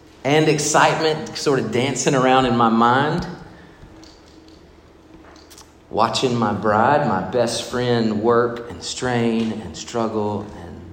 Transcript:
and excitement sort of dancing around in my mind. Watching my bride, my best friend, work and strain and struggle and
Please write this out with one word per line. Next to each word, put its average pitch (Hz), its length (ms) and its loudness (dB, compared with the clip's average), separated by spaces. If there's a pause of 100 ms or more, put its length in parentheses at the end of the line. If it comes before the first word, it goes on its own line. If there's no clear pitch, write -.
(240)
and 156 240 4
excitement 151 880 2
sort 139 220 0
of 107 120 -4
dancing 131 440 0
around 131 300 4
in 120 120 0
my 120 120 4
mind. 131 580 2 (2500)
Watching 117 460 0
my 113 160 0
bride, 110 560 2
my 95 140 -2
best 117 480 -2
friend, 117 520 0
work 117 480 0
and 87 140 -14
strain 117 680 -2
and 98 220 -10
struggle 104 680 -4 (120)
and 87 240 -16 (120)